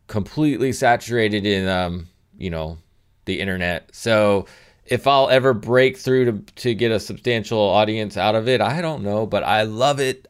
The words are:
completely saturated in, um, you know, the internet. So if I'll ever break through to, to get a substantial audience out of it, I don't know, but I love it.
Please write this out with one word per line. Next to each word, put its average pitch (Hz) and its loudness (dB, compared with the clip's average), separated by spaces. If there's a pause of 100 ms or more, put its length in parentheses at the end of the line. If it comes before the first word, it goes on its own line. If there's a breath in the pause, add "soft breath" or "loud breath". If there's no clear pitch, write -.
completely 131 -2
saturated 113 0
in, 98 0
um, 90 -2 (320)
you 92 -8
know, 82 -8 (460)
the 92 -4
internet. 90 -4
So 104 2 (400 loud breath)
if 123 -2
I'll 135 4
ever 127 4
break 127 2
through 131 0
to, 107 -4
to 120 -2
get 113 0
a 107 0
substantial 110 -4
audience 104 2
out 104 0
of 113 0
it, 123 2
I 123 -2
don't 151 -6
know, 104 -2
but 95 -2
I 107 2
love 123 0
it. 131 -4